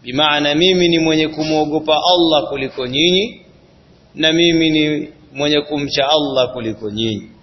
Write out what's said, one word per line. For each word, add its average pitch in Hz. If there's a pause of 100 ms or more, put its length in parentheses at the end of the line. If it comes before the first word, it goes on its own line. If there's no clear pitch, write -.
Bimaana 147
mimi 180
ni 165
mwenye 156
kumwogopa 156
Allah 165
kuliko 135
nyinyi 180 (760)
na 160
mimi 165
ni 151 (260)
mwenye 147
kumcha 143
Allah 139
kuliko 110
nyinyi. 110 (120)